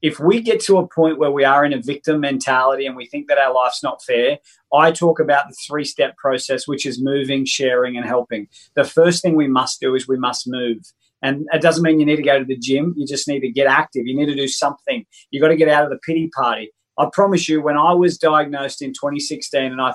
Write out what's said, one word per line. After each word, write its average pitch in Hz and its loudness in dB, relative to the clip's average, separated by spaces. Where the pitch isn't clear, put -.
If 156 -2
we 196 4
get 226 0
to 196 4
a 175 -2
point 160 0
where 147 2
we 139 2
are 139 4
in 147 0
a 131 -4
victim 143 -4
mentality 135 0
and 127 -10
we 123 -14
think 143 -12
that 143 2
our 135 2
life's 123 0
not 131 -6
fair, 123 0
I 156 6
talk 165 0
about 143 2
the 131 -20
three-step 143 -4
process, 131 -4
which 143 -6
is 120 -8
moving, 135 -2
sharing, 127 0
and 120 -8
helping. 113 -4
The 143 2
first 170 2
thing 170 0
we 151 2
must 131 0
do 131 -2
is 131 -2
we 131 0
must 123 -4
move. 123 -4
And 139 -4
it 160 0
doesn't 165 4
mean 160 4
you 147 2
need 151 2
to 147 -4
go 139 4
to 131 -6
the 131 -6
gym. 135 -2
You 143 -4
just 139 -8
need 143 -4
to 131 -4
get 135 2
active. 135 0
You 131 -4
need 147 0
to 147 -4
do 139 -4
something. 135 -4
You 139 -8
gotta 160 4
get 156 4
out 147 4
of 143 -2
the 131 -8
pity 160 -4
party. 113 -4
I 147 2
promise 196 2
you, 156 2
when 147 0
I 165 4
was 180 2
diagnosed 147 0
in 135 -8
twenty 143 -6
sixteen 135 -4
and 131 -6
I 127 0